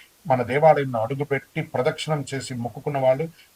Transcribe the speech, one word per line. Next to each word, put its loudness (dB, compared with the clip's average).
మన 2
దేవాలయంలో 4
అడుగుపెట్టి -4
ప్రదక్షిణం -2
చేసి -8
మొక్కుకున్న -6
వాళ్ళు, 2